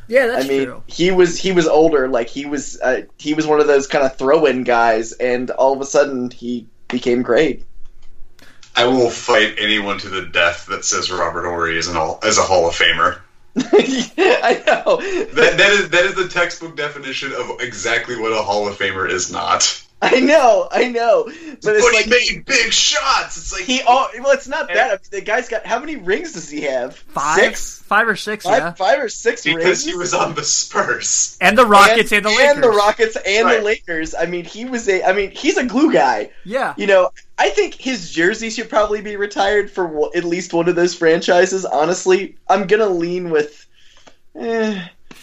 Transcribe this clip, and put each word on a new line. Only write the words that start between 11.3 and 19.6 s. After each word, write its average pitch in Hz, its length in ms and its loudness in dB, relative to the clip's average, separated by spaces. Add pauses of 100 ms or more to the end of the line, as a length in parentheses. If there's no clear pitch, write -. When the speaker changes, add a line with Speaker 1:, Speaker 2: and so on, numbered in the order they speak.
Speaker 3:
Horry 82 340 -4
is 82 80 -6
an 85 100 -4
all, 80 260 -4
as 104 140 2
a 92 60 4
Hall 87 240 2
of 87 80 -2
Famer. 85 440 2 (160)
Speaker 2:
<laughs> - 220 -16
I - 1120 2
know. - 300 2 (360)
Speaker 3:
That, - 240 4
that 196 140 4
is, 190 180 0
that 175 160 2
is 190 100 -2
the 185 120 -2
textbook 165 500 -6
definition 139 560 -8
of 123 260 -8
exactly 117 580 -4
what 110 160 -2
a 107 100 0
Hall 104 240 -2
of 101 100 -8
Famer 95 320 -4
is 90 220 -4
not. - 520 -2 (160)